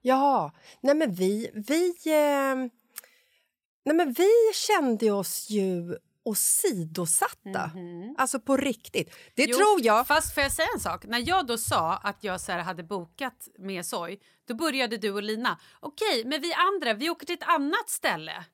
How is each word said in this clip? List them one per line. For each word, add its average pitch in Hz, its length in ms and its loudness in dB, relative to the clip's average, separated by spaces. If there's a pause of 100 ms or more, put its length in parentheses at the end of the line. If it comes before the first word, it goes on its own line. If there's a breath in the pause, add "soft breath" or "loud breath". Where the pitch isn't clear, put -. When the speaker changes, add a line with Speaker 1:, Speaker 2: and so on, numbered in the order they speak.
Speaker 1:
Ja. 254 520 2 (280 loud breath)
Nej, 277 140 4
men 302 200 2
vi... 202 400 0
vi, 302 340 0 (180)
eh, 285 500 2 (1300 loud breath)
nej, 302 120 4
men 330 160 2
vi 370 180 4 (240)
kände 247 560 2
oss 202 400 -4
ju 185 460 -2 (280)
åsidosatta. 190 1500 -2
Speaker 2:
Mhm. 180 440 -12
Speaker 1:
Alltså 262 220 0
på 269 160 2
riktigt. - 580 -4 (200 loud breath)
Det 262 100 4
Speaker 2:
Jo, 240 120 0
Speaker 1:
tror 403 260 6
jag. 226 240 4
Speaker 2:
fast 311 280 2
får 294 80 0
jag 277 100 0
säga 330 220 0
en 294 60 -4
sak? 180 260 -6
När 233 220 -2
jag 359 180 2
då 233 120 -2
sa 180 380 0
att - 280 -6
jag 185 160 -4
så - 120 -8
här 175 60 -2
hade 175 240 -6
bokat 190 680 -10 (100)
med 190 280 -8
Soy, 180 320 -8 (300 soft breath)
då 247 60 -6
började 254 420 -2
du 208 160 -4
och 202 100 -4
Lina, 214 360 -2 (220 soft breath)
"Okej, 294 440 -2
men 277 160 -4
vi 330 140 -4
andra, 339 400 0
vi 277 160 -4
åker - 160 -8
till 349 80 -4
ett 320 140 -8
annat 330 400 0
ställe." 170 640 -6